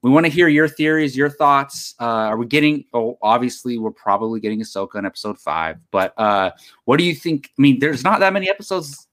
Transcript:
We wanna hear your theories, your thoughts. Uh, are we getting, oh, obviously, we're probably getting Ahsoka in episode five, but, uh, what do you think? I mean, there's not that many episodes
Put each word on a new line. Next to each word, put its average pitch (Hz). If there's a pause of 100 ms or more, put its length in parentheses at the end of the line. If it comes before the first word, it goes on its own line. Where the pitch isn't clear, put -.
We 127
wanna 160
hear 170
your 151
theories, 156
your 143
thoughts. 143
Uh, 120
are 110
we 117
getting, 147
oh, 117
obviously, 120
we're 110
probably 110
getting 107
Ahsoka 98
in 98
episode 98
five, 80 (140)
but, 95
uh, 101 (340)
what 131
do 175
you 175
think? 151
I 135
mean, 139
there's 135
not 196
that 190
many 190
episodes 180